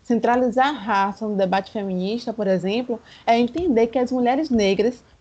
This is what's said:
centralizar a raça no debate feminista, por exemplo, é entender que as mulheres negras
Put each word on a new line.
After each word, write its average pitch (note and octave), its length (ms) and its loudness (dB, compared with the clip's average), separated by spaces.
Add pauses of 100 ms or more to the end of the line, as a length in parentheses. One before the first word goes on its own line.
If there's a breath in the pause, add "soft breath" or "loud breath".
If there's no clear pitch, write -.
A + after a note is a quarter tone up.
centralizar B3 680 2
a D4+ 40 0
raça G3+ 560 -2
no G#3+ 80 -4
debate F#3+ 360 0
feminista, G3+ 600 -4
por G#3+ 160 -4
exemplo, G#3 540 -2 (260 loud breath)
é A#3 100 4
entender A#3+ 500 2
que A#3 120 -2
as B3+ 140 0
mulheres B3+ 360 0
negras G#3 540 2 (180)